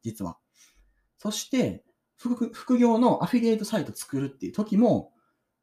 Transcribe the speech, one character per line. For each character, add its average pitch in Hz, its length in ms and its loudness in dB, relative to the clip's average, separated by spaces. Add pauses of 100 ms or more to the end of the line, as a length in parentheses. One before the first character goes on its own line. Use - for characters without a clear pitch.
実 107 220 -10
は。 80 120 -10 (840)
そ 214 120 -6
し - 180 -8
て、 190 340 -2 (360)
副-、 240 340 -4
副 - 260 0
業 233 200 4
の 214 260 2
ア - 20 0
フ 240 120 2
ィ - 20 -2
リ 226 80 2
エ 220 60 4
イ 214 40 -2
ト 208 60 -8
サ 185 160 -4
イ 143 40 -4
ト 101 120 -14
作 - 240 -6
る 139 60 -4
っ - 20 -4
て - 180 -12
い - 40 -8
う - 20 -12
時 208 240 -2
も、 208 360 2 (500)